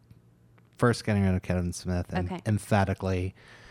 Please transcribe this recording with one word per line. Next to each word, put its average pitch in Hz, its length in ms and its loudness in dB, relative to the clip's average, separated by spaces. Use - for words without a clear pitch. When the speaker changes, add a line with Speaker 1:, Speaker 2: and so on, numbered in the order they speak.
Speaker 1:
first 120 260 2
getting 101 220 2
rid 92 100 4
of 90 60 0
Kevin 87 320 -2
Smith 90 380 -4
and 92 200 -2
Speaker 2:
Okay. 175 140 -10
Speaker 1:
emphatically. 95 880 0